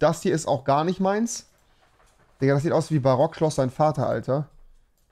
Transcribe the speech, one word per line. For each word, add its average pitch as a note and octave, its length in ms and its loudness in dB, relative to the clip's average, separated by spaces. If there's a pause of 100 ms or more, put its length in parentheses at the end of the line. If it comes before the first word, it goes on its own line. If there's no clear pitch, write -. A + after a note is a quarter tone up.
das D#3 220 2
hier F#3+ 120 0
ist D#3+ 140 -4
auch C#3+ 160 0
gar C#3 180 2
nicht F3+ 160 -2
meins. G3+ 520 -2 (880)
Digga, C#3 140 2
das C#3+ 100 -2
sieht E3 80 -2
aus D3+ 180 0
wie D#3 80 2
Barockschloss C#3 560 0
sein C3 160 0
Vater, D3+ 380 0
Alter. B2+ 400 -2 (640)